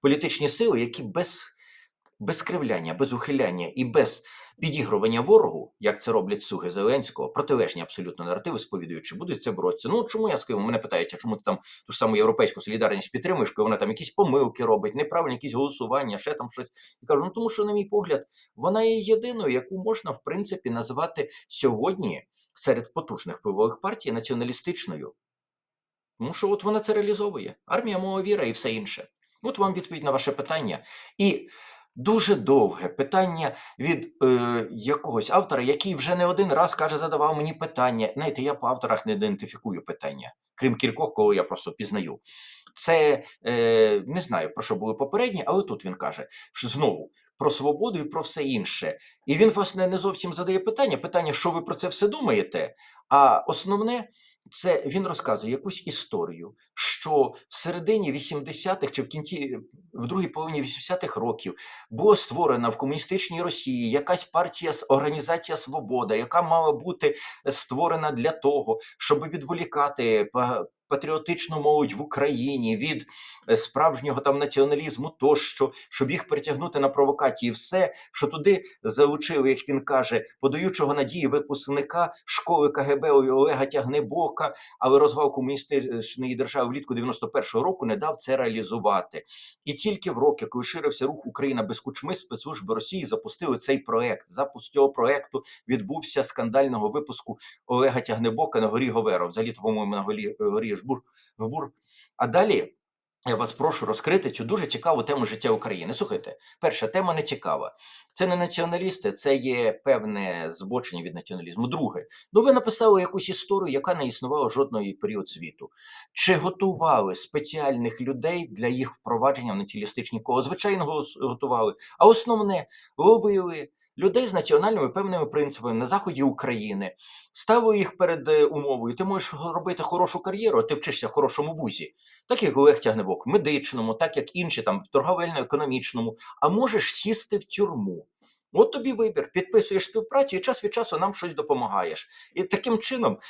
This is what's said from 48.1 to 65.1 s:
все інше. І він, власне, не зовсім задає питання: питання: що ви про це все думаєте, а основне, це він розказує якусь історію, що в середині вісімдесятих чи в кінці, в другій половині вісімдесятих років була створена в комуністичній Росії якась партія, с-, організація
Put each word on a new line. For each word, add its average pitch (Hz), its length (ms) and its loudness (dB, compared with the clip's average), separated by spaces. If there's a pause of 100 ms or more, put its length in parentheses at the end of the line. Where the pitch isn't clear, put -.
все 151 220 -6
інше. 110 540 -4 (280)
І 143 100 0
він, 214 140 8
власне, 190 380 0
не 185 100 0
зовсім 185 360 -4
задає 180 260 0
питання: 220 380 0
питання: 165 360 0
що 170 180 0
ви 170 100 -2
про 175 140 -4
це - 120 -4
все 202 200 2
думаєте, 147 680 0 (340)
а 139 280 8 (100)
основне, 214 640 -2 (420)
це 170 340 0
він 185 220 -2
розказує 117 440 -4
якусь - 360 -6
історію, 85 680 -6 (180)
що - 600 2 (140)
в - 80 -10
середині 175 560 0
вісімдесятих 147 800 -4
чи 135 100 -4
в 117 60 -6
кінці, 147 500 -8 (360)
в 117 140 -6
другій 180 200 -2
половині 156 340 -6
вісімдесятих - 560 -6
років - 380 -4 (340)
була 185 260 6
створена 123 540 2
в 110 80 -2
комуністичній 165 640 -4
Росії 127 500 -2
якась 143 320 0
партія, 170 480 -2
с-, - 180 -8
організація 151 680 2